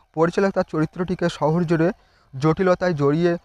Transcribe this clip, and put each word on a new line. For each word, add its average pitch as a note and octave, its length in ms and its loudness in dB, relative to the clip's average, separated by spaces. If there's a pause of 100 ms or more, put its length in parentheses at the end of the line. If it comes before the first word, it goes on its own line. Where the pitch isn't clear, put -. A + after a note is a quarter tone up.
(140)
পরিচালক F3 380 0
তার F#3 120 -2
চরিত্রটিকে E3+ 680 -4
শহর D#3+ 340 -2
জুড়ে E3 280 2 (480)
জটিলতায় F3+ 540 2
জড়িয়ে D#3+ 520 0